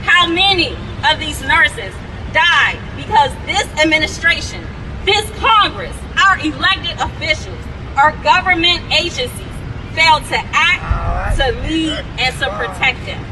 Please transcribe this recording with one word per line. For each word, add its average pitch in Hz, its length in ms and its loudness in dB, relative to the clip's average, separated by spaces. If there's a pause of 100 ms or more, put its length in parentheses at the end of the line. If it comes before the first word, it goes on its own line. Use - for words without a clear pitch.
How 349 260 4
many 359 460 2 (260)
of 302 160 2
these 311 220 -6
nurses 269 520 2 (380)
died 302 480 4 (160)
because 339 380 2 (120)
this 370 220 -2 (160)
administration, 311 800 0 (400)
this 415 260 0 (100)
Congress, 370 580 2 (260)
our 381 160 6
elected 349 640 -2
officials, - 580 -4 (380)
our 277 260 4
government 349 560 2 (140)
agencies 349 480 -2 (500)
failed 320 340 4
to - 120 -2
act, 277 1000 0
to 262 140 2 (160)
lead, 320 300 0 (220)
and 254 180 0
to 262 140 -2
protect - 540 -2
them? - 140 -8 (120)